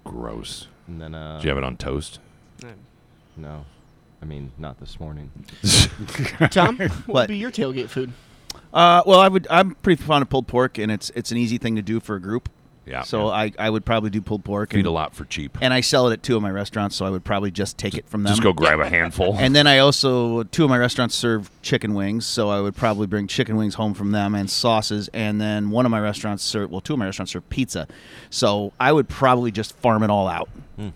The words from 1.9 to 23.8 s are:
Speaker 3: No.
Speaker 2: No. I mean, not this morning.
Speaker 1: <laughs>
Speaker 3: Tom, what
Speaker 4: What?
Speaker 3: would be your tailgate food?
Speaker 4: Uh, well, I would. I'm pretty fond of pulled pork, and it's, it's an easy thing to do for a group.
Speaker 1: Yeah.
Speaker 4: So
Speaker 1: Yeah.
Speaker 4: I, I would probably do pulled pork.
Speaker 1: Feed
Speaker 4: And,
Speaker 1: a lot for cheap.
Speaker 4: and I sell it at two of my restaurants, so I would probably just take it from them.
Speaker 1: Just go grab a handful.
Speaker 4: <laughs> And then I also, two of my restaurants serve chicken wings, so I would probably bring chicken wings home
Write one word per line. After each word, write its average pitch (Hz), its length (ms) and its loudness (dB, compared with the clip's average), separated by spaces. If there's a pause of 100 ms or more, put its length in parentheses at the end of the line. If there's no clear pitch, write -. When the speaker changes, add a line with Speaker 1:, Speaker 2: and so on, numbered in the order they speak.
Speaker 3:
No. 123 60 -16 (680)
Speaker 2:
No. 76 280 -14 (560)
I 78 40 -16
mean, 71 320 -12
not 73 220 -14
this - 200 -16
morning. 76 300 -12 (320)
Speaker 1:
<laughs> - 880 0
Speaker 3:
Tom, 190 280 4
what 180 140 0
Speaker 4:
What? - 220 -10 (100)
Speaker 3:
would 196 40 0
be 208 100 -4
your 233 140 -6
tailgate 131 380 -4
food? 127 240 -6 (600)
Speaker 4:
Uh, 175 320 8
well, 185 140 10
I 190 80 10
would. 190 220 2
I'm 175 260 4
pretty 170 260 2
fond 143 220 2
of - 60 -6
pulled 131 180 0
pork, 123 320 0
and 107 120 -2
it's, 104 240 -6
it's - 160 -8
an 117 60 -2
easy 120 220 0
thing 113 160 -2
to 107 80 -2
do 107 160 -2
for 107 160 -8
a 95 60 -6
group. 107 280 -6 (360)
Speaker 1:
Yeah. 65 180 -8
Speaker 4:
So 107 240 -2
Speaker 1:
Yeah. 104 60 -2
Speaker 4:
I, 107 260 -2
I 110 100 -2
would 110 160 -2
probably 110 240 0
do 104 120 -2
pulled 98 220 -6
pork. 104 280 -4
Speaker 1:
Feed 104 80 2
Speaker 4:
And, 90 80 2
Speaker 1:
a 82 40 0
lot 78 240 -4
for 76 80 -12
cheap. 71 380 -10
Speaker 4:
and 127 120 2
I 127 60 2
sell 127 300 4
it 113 40 0
at - 100 -6
two 123 120 0
of 107 60 0
my 101 100 -4
restaurants, 101 460 -4
so 95 80 -4
I 95 40 -2
would 95 140 -4
probably 101 260 -2
just 95 280 -6
take 101 200 -6
it 104 120 -10
from 104 140 -4
them. 101 80 2
Speaker 1:
Just 110 120 2
go 101 80 6
grab 78 300 2
a 73 80 0
handful. 85 460 0
Speaker 4:
<laughs> 104 40 -4
And 131 160 4
then 147 120 6
I 139 100 8
also, 123 680 4
two 156 220 2
of 139 40 6
my 127 80 4
restaurants 123 380 0
serve 110 340 0 (120)
chicken 110 320 -2
wings, 101 320 -4
so 107 240 -2
I 101 100 0
would 101 160 -4
probably 107 320 0
bring 101 200 -2
chicken 107 280 -2
wings 107 200 -2
home 107 180 -2